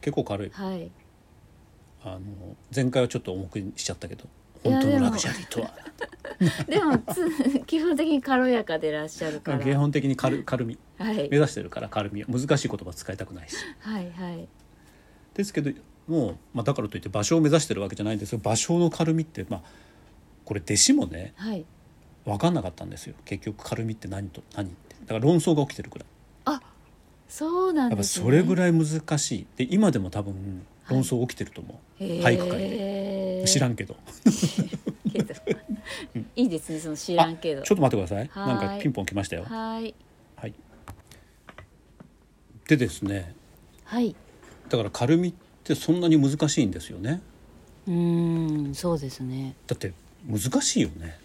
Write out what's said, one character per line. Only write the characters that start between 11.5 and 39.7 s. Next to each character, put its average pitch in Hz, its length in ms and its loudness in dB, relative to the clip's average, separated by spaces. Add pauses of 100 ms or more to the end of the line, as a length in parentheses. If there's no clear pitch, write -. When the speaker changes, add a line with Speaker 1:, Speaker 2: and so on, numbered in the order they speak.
Speaker 1:
て 98 100 -6
る 87 60 -10
か - 100 -8
ら、 107 100 -8
軽 101 220 -2
み 104 120 -8
を。 - 40 -10
難 131 300 2
し - 80 -2
い - 20 0
言 101 100 -2
葉 87 160 -10
使 - 180 -10
い 95 60 -8
た - 80 -10
く - 80 -16
な 85 120 -16
い - 40 -20
し。 - 60 -10 (240)
Speaker 2:
は 208 220 -6
い 175 100 -8
は 175 220 -8
い。 170 140 -10 (840)
Speaker 1:
で 202 100 0
す 202 100 -4
け 156 80 0
ど、 143 100 0 (360)
も 143 240 2
う、 82 60 -10 (160)
ま 127 80 -4
あ、 - 20 -4
だ 139 100 2
か 120 80 -2
ら 107 80 -4
と - 80 -8
い - 20 -4
っ - 20 -12
て 101 80 -8
芭 104 100 -2
蕉 104 180 4
を 160 40 6
目 147 80 6
指 151 120 6
し - 60 -4
て 110 60 -2
る 98 80 -2
わ 101 80 -4
け 104 60 -6
じ 101 60 -6
ゃ 101 40 -2
な 110 80 0
い 110 40 -2
ん - 20 -2
で 101 60 -6
す - 60 -8
け - 60 -4
ど、 - 120 -2
芭 110 40 4
蕉 170 260 2
の 170 100 6
軽 160 240 0
み 160 100 2
っ - 20 -2
て、 - 240 -10
ま - 80 -4
あ、 - 40 -12 (840)
こ 104 100 -4
れ 98 60 -4
弟 104 140 0
子 - 180 6
も 285 140 4
ね、 82 300 -10
Speaker 2:
は 214 160 -4
い。 165 120 -6 (600)
Speaker 1:
分 104 120 -2
か 101 120 4
ん 180 40 2
な 135 80 0
か 92 80 -6
っ - 20 -10
た - 140 -12
ん 92 40 -10
で 95 80 -12
す - 100 -14
よ。 - 80 -16 (100)
結 - 200 -8
局、 104 180 -8
軽 113 220 -4
み 110 80 -4
っ 110 40 -10
て - 100 -14
何 98 220 -8
と、 - 140 -18 (120)
何 98 140 -4
っ - 20 -14
て。 - 300 -20
だ - 60 -18
か 113 80 -4
ら 110 40 -2
論 156 180 6
争 - 180 4
が 147 80 2
起 139 60 -4
き - 60 -12
て - 80 -10
る - 60 -12
く - 80 -16
ら - 80 -16
い。 - 20 -20 (380)
Speaker 2:
あ、 269 160 -2 (680)
そ 349 400 0
う 359 60 0
な 277 140 2
ん 113 80 2
で 101 80 0
す - 160 -2
ね。 101 60 -2
Speaker 1:
や 120 60 4
っ 139 40 8
ぱ 175 80 8
そ - 0 -
れ - 0 -
ぐ 175 120 2
ら 180 120 2
い 170 60 6
難 156 440 2
し - 180 -2
い。 - 200 -8
で、 131 160 -2
今 196 200 6
で 120 80 0
も 92 100 -4
多 104 120 -4
分 95 440 -8 (240)
論 131 140 4
争 123 240 0
起 - 80 -8
き - 20 -20
て 101 80 -6
る - 60 -18
と - 100 -14
思 - 180 -16 (200)
う。 190 40 -8
Speaker 2:
は 175 280 2
い。 180 60 4
Speaker 1:
俳 180 60 0
句 180 60 -2
界 - 100 -2
で。 196 800 -4
Speaker 2:
へ 185 40 -2
ー。 185 40 2
Speaker 1:
知 147 120 6
ら 127 100 2
ん 113 60 -2
け 101 100 -8
ど。 - 120 -14
Speaker 2:
<laughs> - 1160 0
け - 100 0
ど。 - 100 -6 (840)
Speaker 1:
う - 40 -4
ん。 - 160 -8
Speaker 2:
い 247 100 4
い 226 40 2
で 160 100 -2
す - 120 -10
ね、 156 80 -4
そ 160 100 -8
の 151 80 -6
知 175 180 -4
ら 165 120 6
ん 165 100 -6
け 160 180 -4
ど。 135 60 -8
Speaker 1:
あ、 - 20 -8
ち - 80 2
ょ 202 40 8
っ - 20 -2
と 170 40 2
待 120 140 4
っ 104 40 2
て 92 60 -2
く 85 40 -8
だ 101 60 -2
さ 101 60 -2
い。 - 60 -6
Speaker 2:
は - 240 -2
い。 123 40 2
Speaker 1:
な 98 180 -2
ん 101 40 -6
か - 40 -6
ピ 147 80 2
ン - 20 0
ポ 101 100 -4
ン 98 40 -4
来 98 100 -6
ま 98 80 0
し - 60 -6
た 82 80 -6
よ。 85 80 -8
Speaker 2:
は 226 340 -8